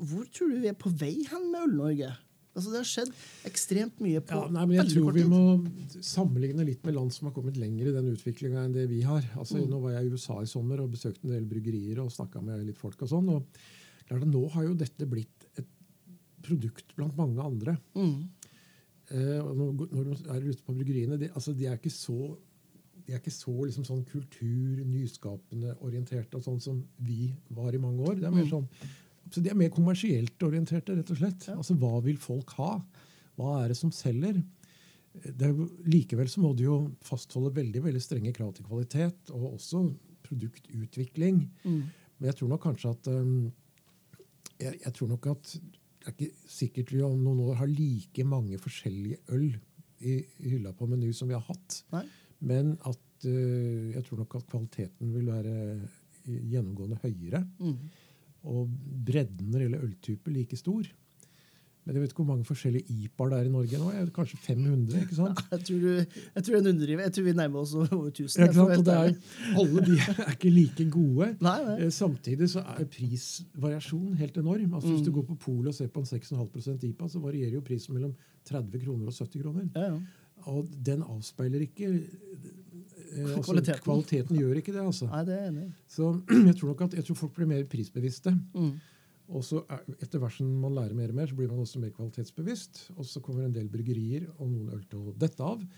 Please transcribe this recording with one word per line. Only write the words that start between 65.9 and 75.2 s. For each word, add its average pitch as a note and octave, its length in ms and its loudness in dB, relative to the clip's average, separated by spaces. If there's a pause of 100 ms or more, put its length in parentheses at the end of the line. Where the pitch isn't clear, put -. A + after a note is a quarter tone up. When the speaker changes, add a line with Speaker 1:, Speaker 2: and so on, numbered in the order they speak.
Speaker 1:
jeg F#3+ 100 -2
tror A3+ 120 2
jeg G3+ 80 6
underdriver. E3 400 4
Jeg F#3 80 0
tror F#3+ 120 0
vi F3+ 80 6
nærmer D3 280 2
oss D3 140 -4
over D#3 360 2
tusen, C#3+ 300 2
Speaker 2:
Ja, F3 80 12
ikke E3 60 6
sant? - 20 8
Speaker 1:
for F3+ 160 12
å F3 60 8
Speaker 2:
Og F3+ 60 8
det F3+ 100 8
Speaker 1:
være E3 100 8
Speaker 2:
er, F3+ 80 8
Speaker 1:
helt - 120 -4 (200)
ærlig. G#3 160 4
Speaker 2:
alle F3+ 240 6
de F3 120 8 (280)
er D3+ 80 -2
ikke F3 220 6
like D#3+ 360 8
gode. D#3 380 4 (120)
Speaker 1:
Nei, F3+ 240 4
nei. G#3+ 200 0
Speaker 2:
Eh, E3 80 2
samtidig D3+ 560 0
så F3 160 -2
er D3 240 -4
prisvariasjonen D3+ 1300 -4
helt D3 240 -2
enorm. F3+ 340 2
Altså, D3+ 140 -2
hvis D#3+ 120 4
Speaker 1:
Mm. D3 40 2
Speaker 2:
du D3 80 2
går C#3+ 160 0